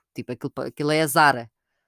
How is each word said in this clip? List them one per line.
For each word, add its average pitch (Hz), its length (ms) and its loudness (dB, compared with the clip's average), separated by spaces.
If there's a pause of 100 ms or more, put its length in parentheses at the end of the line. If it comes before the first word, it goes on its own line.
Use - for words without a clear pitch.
(160)
Tipo, 123 180 -10
aquilo - 180 -8
pa-, 131 160 -10
aquilo 147 240 -4
é 156 100 2
a 156 60 0
Zara. 135 440 2 (360)